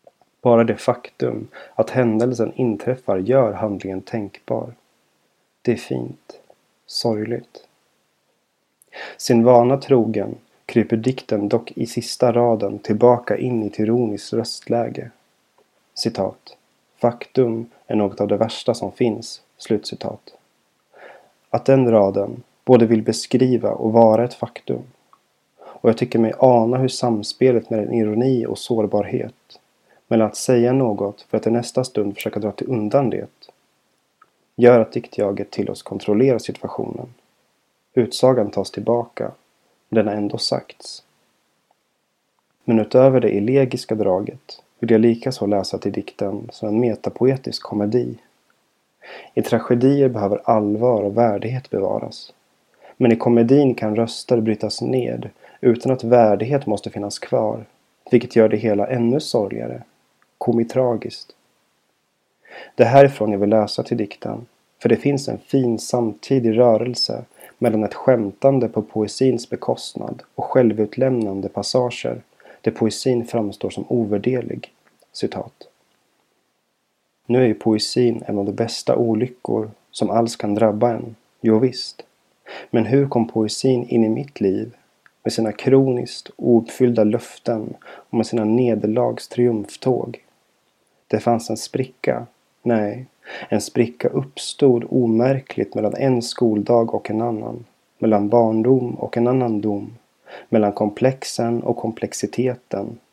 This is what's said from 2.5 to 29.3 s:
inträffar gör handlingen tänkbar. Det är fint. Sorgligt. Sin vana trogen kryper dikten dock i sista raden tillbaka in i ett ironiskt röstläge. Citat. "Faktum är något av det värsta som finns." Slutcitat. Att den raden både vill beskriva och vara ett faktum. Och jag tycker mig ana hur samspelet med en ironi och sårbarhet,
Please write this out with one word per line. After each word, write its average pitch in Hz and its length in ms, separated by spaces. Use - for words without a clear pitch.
inträffar 120 640
gör 110 360
handlingen 95 480
tänkbar. 110 720
Det 123 100
är 113 60
fint. - 640
Sorgligt. 110 840
Sin 117 260
vana 123 340
trogen 110 580
kryper 113 320
dikten 110 520
dock 113 220
i - 140
sista - 460
raden 110 480
tillbaka 120 580
in 123 260
i 104 40
ett - 120
ironiskt 107 540
röstläge. 120 800
Citat. - 640
"Faktum 117 720
är - 80
något 101 260
av 104 60
det 104 100
värsta 113 360
som 104 180
finns." 113 500
Slutcitat. - 800
Att - 160
den 135 260
raden 101 520
både 120 200
vill 113 160
beskriva 117 680
och 110 220
vara 113 300
ett 120 100
faktum. - 500
Och - 300
jag 113 80
tycker 120 220
mig 113 200
ana 123 380
hur 131 100
samspelet 120 840
med 110 100
en - 140
ironi 117 520
och - 120
sårbarhet, - 1000